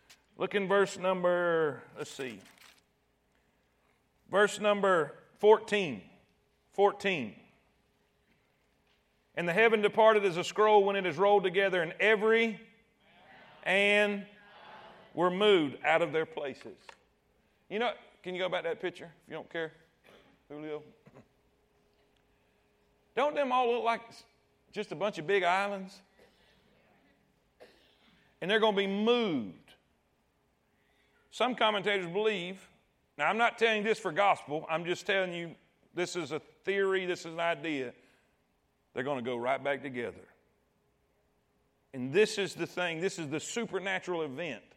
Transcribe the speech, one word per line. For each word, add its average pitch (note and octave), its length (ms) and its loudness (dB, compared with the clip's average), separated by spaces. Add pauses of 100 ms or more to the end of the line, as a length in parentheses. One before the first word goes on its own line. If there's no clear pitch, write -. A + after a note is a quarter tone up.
(380)
look - 160 -4
in G3 140 -2
verse G3 280 2
number, F3 840 0 (160)
let's D3 140 -12
see. A#2+ 260 -8 (1900)
Verse G3+ 300 2
number G3 520 2 (280)
fourteen. G3+ 640 4 (680)
Fourteen. F#3 600 0 (2000)
"And E3+ 140 -4
the E3 60 -2
heaven A3 260 4
departed G#3 460 4
as E3 100 0
a F3 80 -2
scroll G#3+ 400 6
when G3+ 100 0
it F#3+ 120 -2
is D3+ 100 -4
rolled G3+ 260 4
together, F#3 380 2
and D#3+ 180 -4
every A3 600 2 (1040)
and G3+ 640 2 (880)
were F3+ 160 2
moved F3+ 520 2
out D#3+ 200 4
of D#3 100 -4
their D#3 140 -2
places." C3+ 500 -10 (960)
You G3+ 80 -6
know, A#3 140 -2 (300)
can F#3 120 -10
you F3+ 80 -4
go F#3 80 -2
back F3 140 -4
that E3 180 -6
picture, E3+ 280 -8 (140)
if - 60 -20
you D#3 60 -10
don't - 140 -14
care, D#3+ 220 -6 (800)
Julio? D3+ 320 -10 (2250)
Don't C#4+ 200 0
them C#4 180 -2
all B3 200 2
look A3+ 120 -2
like A3+ 260 -2
s-, - 140 -20 (480)
just G3+ 200 -8
a - 20 -8
bunch G3+ 220 -4
of D#3 100 -10
big F#3+ 180 2
islands? F#3+ 540 -2 (2500)
And E3+ 80 -2
they're A3 100 4
gonna G#3+ 160 4
be G3 100 2
moved. G3 840 0 (1600)
Some A#3+ 240 0
commentators G3+ 520 0
believe, F#3+ 600 -4 (480)
now D3+ 140 2
I'm G#3 80 0
not A#3 180 2
telling G#3+ 260 2
this G#3+ 160 0
for F3 140 -6
gospel, D#3 560 0
I'm E3 160 -2
just E3+ 220 -6
telling F#3+ 260 -2
you E3+ 220 -10 (400)
this E3+ 220 -4
is D3+ 160 -6
a D3+ 100 -6 (220)
theory, F#3+ 420 0
this F3 140 -4
is E3+ 120 -12
an E3 80 -8
idea. D3+ 540 -2 (960)
They're B2 120 -4
gonna C3+ 180 -4
go A#2+ 140 -4
right B2+ 260 -2
back C#3 200 -4
together. A#2 460 -10 (1700)
And C3 180 -6
this G#3 240 2
is F#3+ 180 -4
the E3 120 -6
thing, E3+ 340 -4
this F#3 180 -4
is D#3 100 -8
the D3 120 -6
supernatural F#3 800 -6
event C#3 400 -8 (140)